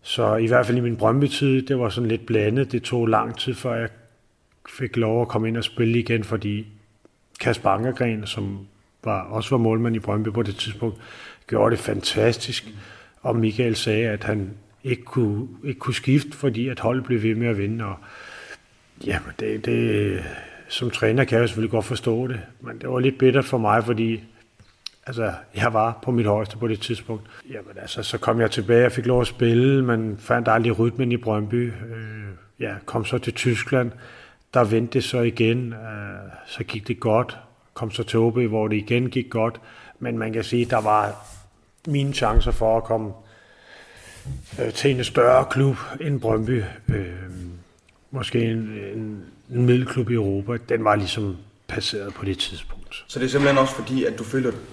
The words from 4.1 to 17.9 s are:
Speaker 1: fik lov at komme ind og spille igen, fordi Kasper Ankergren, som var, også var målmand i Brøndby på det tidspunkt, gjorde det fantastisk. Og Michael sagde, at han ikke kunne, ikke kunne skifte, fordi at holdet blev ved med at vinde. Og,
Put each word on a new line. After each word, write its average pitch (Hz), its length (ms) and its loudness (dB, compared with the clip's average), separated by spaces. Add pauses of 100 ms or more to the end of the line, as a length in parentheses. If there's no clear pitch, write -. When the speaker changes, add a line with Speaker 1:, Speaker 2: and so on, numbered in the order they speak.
Speaker 1:
fik - 280 -6
lov 113 260 2
at 117 60 0
komme 110 200 0
ind 113 80 -2
og 113 80 -2
spille 117 340 2
igen, 113 260 0
fordi 104 420 -4 (720)
Kasper 110 300 2
Ankergren, 113 560 0
som 98 320 -6 (460)
var, 101 160 -2
også 107 300 -6
var 131 80 4
målmand 113 380 2
i - 20 -2
Brøndby 107 300 -2
på 110 140 -2
det 101 140 -2
tidspunkt, 107 400 -6 (500)
gjorde 110 240 4
det 117 80 0
fantastisk. 110 920 -2 (540)
Og 120 140 0
Michael 113 400 2
sagde, 113 320 0
at 104 160 -6
han 104 260 -2 (340)
ikke 123 200 -4
kunne, 110 440 0 (160)
ikke 143 160 -6
kunne 127 140 -4
skifte, 143 380 2
fordi 123 360 -2
at 123 120 -8
holdet 120 240 0
blev 117 180 0
ved 110 120 2
med 117 140 0
at 107 100 0
vinde. 107 260 -4
Og, 98 120 -8 (1080)